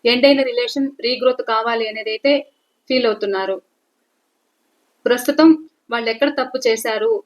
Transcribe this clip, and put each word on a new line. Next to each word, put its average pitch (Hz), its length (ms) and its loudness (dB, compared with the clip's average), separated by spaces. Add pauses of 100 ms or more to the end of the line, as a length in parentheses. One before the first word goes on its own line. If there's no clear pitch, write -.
ఎండ్ 247 200 2
అయిన 277 160 6
రిలేషన్ 254 500 -4 (100)
రీగ్రోత్ 247 400 -2
కావాలి 226 460 -2
అనేది 220 220 -8
అయితే 277 420 0 (380)
ఫీల్ 254 160 0
అవుతున్నారు. 196 560 -2 (1400)
ప్రస్తుతం 302 640 4 (220)
వాళ్ళు 233 200 -4
ఎక్కడ 226 200 0
తప్పు 262 380 -4
చేశారు 220 580 -2